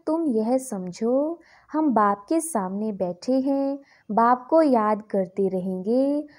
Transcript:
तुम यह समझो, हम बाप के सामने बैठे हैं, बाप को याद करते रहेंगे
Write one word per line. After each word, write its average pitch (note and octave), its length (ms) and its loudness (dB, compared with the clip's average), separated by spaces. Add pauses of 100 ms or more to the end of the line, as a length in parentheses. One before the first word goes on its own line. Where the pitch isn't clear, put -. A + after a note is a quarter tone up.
तुम D#4+ 200 -2
यह A#3 320 0
समझो, B3 800 -4 (340)
हम D#4 160 2
बाप G#3 400 2
के E4 100 2
सामने G#3 520 -4
बैठे F#3+ 480 -2
हैं, C#4 400 -2 (320)
बाप A#3 380 2
को D#4+ 120 6
याद G#3+ 400 2
करते F#3+ 460 -2
रहेंगे G3+ 800 -2 (120)